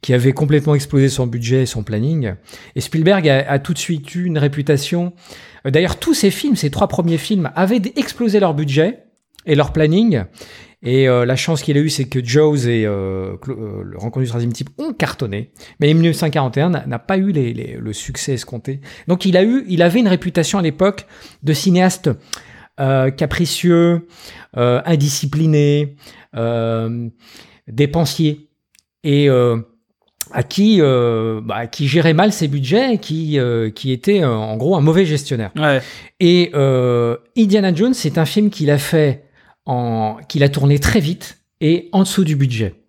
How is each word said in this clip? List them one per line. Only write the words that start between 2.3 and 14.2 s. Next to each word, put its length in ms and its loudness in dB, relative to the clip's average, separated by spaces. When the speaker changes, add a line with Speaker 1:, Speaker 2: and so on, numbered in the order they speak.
Speaker 1:
Et 40 -4
Spielberg 480 2
a, 220 2
a 80 0
tout 160 -4
de 40 -8
suite 360 -6
eu 100 -4
une 140 -2
réputation. 760 0
Euh, 40 -2
d'ailleurs, 300 2
tous 140 0
ses 180 2
films, 240 -2
ses 140 -2
trois 180 0
premiers 300 0
films, 360 -2
avaient 240 2
d-, 160 -4
explosé 460 0
leur 140 2
budget 500 0
et 80 4
leur 180 2
planning. 520 2
Et, 260 2
euh, 160 4
la 120 0
chance 260 -2
qu'il 140 0
a 40 4
eue, 100 0
c'est 160 -4
que 180 -4
Jaws 420 2
et, 200 0
euh, 500 -6
Clo-, 200 -12
euh, 280 -12
Le 140 -16
Rencontre 260 -4